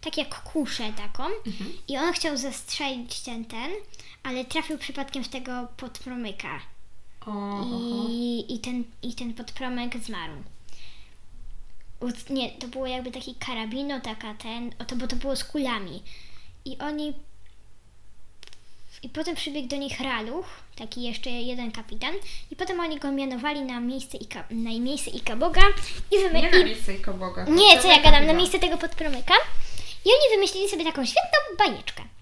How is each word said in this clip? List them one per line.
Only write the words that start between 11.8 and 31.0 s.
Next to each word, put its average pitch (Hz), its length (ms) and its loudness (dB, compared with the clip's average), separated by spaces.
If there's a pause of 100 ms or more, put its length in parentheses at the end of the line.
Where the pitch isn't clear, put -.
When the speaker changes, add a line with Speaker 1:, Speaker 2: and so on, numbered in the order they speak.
Speaker 1:
Uc-, - 300 -8
nie, 254 200 -4
to - 180 -14
było 262 180 -8
jakby 254 240 -8
taki 254 240 -14
karabino, 254 680 -8
taka 220 340 -10
ten, 233 440 -10
o, 240 60 -8
to, 247 120 -6
bo 247 100 -2
to 247 100 0
było 269 200 0
z - 80 -6
kulami. 226 580 -6 (640)
I 262 140 -8
oni, 302 340 -6 (1900)
i 247 60 -12
potem 311 280 -6
przybiegł 285 320 -6
do 285 80 -4
nich 277 240 -8
Raluch, 262 460 -6 (300)
taki - 260 -10
jeszcze 240 280 -4
jeden 240 420 -2
kapitan, 233 420 -4 (360)
i 311 60 -12
potem 359 240 -4
oni 320 180 -4
go 277 140 -4
mianowali 277 500 -4
na 247 180 -6
miejsce 247 380 -6
Ika-, 220 320 -12
na 226 200 -4 (100)
miejsce 269 300 -2
Ikaboga 302 520 6 (500)
i 403 60 6
wymy-, 359 240 6
Speaker 2:
Nie 339 80 6
na 370 80 10
Speaker 1:
i 370 60 10
Speaker 2:
miejsce - 300 2
Ikaboga. - 500 -2
Speaker 1:
Nie, 339 380 10
co 370 60 4
ja 330 80 10
gadam, 294 60 8
na - 0 -
Speaker 2:
Podpromyka. 294 300 12
Speaker 1:
miejsce 359 260 2
tego 339 200 2
podpromyka. 320 560 0 (680)
I 349 40 4
oni 508 280 6
wymyślili 392 320 0
sobie 349 160 -2
taką 311 200 -2